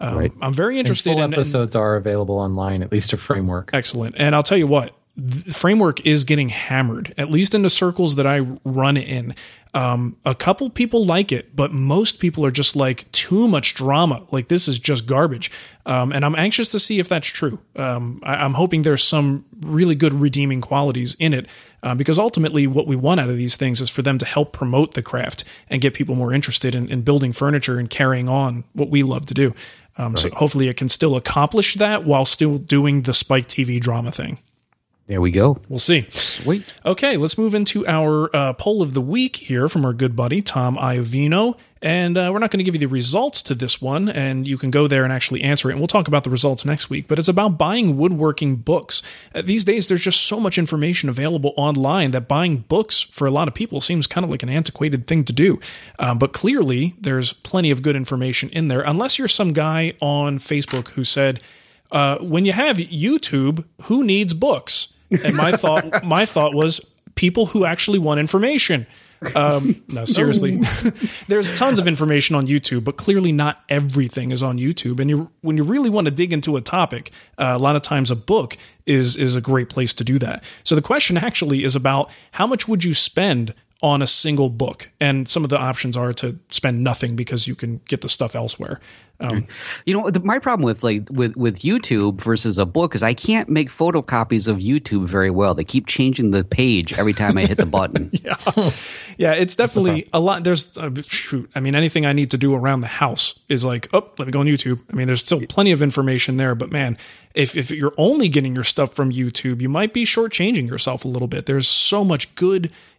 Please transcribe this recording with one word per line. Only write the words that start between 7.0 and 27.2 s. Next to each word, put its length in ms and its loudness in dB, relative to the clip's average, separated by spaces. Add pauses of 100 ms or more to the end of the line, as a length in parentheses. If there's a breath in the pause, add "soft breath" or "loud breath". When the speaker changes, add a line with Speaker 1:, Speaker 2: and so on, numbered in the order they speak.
Speaker 1:
at 120 -4
least 240 2
in 100 2
the 60 2
circles 460 0
that 100 2
I 140 2 (240)
run 320 2
in. 400 -4 (380 loud breath)
Um, 420 -2 (100)
a 80 2
couple 380 -2
people 340 2
like 260 2
it, 240 -4
but 180 0
most 460 2
people 240 0
are 60 2
just 260 0
like, 360 -2
"Too 360 2
much 280 2
drama. 560 2
Like, 160 -2
this 200 2
is 120 -2
just 260 -2
garbage." 460 0 (340 loud breath)
Um, 260 0
and 140 0
I'm 80 2
anxious 380 0
to 80 0
see 180 0
if 100 0
that's 200 -2
true. 320 -4 (160)
Um, 480 -4
I, 140 -2
I'm 180 0
hoping 260 2
there's 220 4
some 420 0 (160)
really 320 2
good 200 2
redeeming 480 0
qualities 580 -2
in 160 2
it, 100 -4 (380 loud breath)
uh, 100 -2
because 240 2
ultimately 480 2
what 220 0
we 80 0
want 240 2
out 100 0
of 80 -2
these 200 -2
things 220 0
is 120 -2
for 100 -2
them 160 2
to 80 -4
help 280 -2
promote 420 0
the 80 -4
craft 400 -6 (260 loud breath)
and 120 -2
get 120 2
people 220 -2
more 180 0
interested 400 0
in, 160 -4
in 140 -4
building 280 2